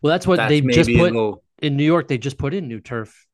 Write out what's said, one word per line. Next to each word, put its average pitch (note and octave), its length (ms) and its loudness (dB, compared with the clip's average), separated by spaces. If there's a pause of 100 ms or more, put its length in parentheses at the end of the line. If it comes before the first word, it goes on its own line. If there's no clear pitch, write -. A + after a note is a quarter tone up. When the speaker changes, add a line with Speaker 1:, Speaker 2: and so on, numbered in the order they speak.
Speaker 1:
Well, D3 80 2
that's F3 160 -2
what F#3 100 2
Speaker 2:
That's - 140 0
Speaker 1:
they D3 100 4
just A#2+ 280 2
Speaker 2:
maybe A#2+ 100 4
a - 40 4
Speaker 1:
put - 100 2
Speaker 2:
little A2 300 -2 (200)
Speaker 1:
in C#3+ 140 -2
New C#3+ 80 0
York. D#3+ 240 2
They C3+ 100 -2
just C3+ 200 -8
put C#3+ 160 -6
in F#3+ 140 -8
new A2+ 120 -10
turf - 540 -12